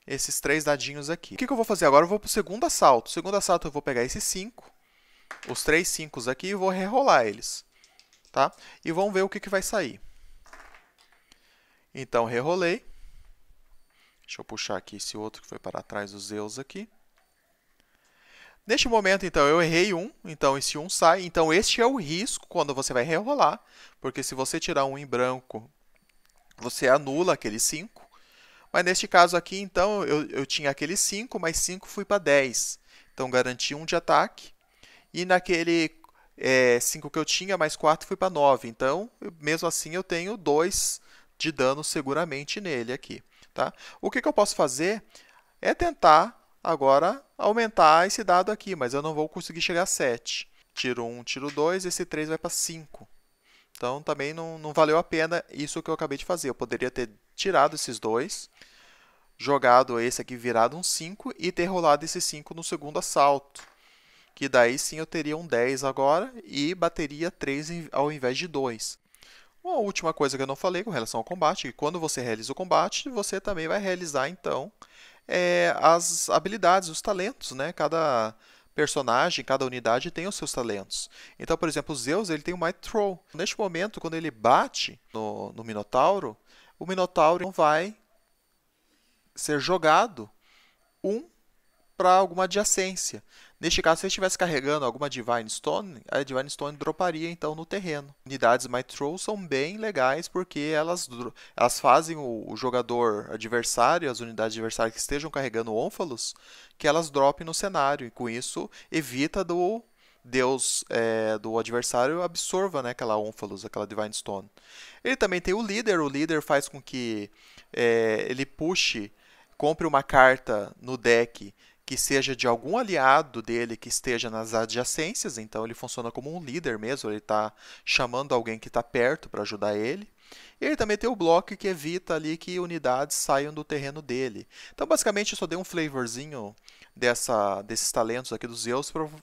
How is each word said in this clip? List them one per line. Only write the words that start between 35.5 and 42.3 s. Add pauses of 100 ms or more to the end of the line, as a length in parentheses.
é,
cinco
que
eu
tinha,
mais
quatro
fui
pra
nove.
Então, (100)
eu,
mesmo
assim,
eu
tenho
dois (340)
de
dano
seguramente